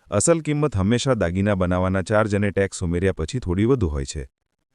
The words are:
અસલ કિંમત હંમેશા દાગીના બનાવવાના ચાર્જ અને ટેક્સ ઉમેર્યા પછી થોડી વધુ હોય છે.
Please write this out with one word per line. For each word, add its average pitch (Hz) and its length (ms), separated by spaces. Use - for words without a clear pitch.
અસલ 165 300
કિંમત 151 360
હંમેશા 120 380
દાગીના 98 420
બનાવવાના 92 460
ચાર્જ 107 320
અને 101 160
ટેક્સ 98 320
ઉમેર્યા 87 360
પછી 113 220
થોડી 92 260
વધુ 117 220
હોય 71 180
છે. 69 180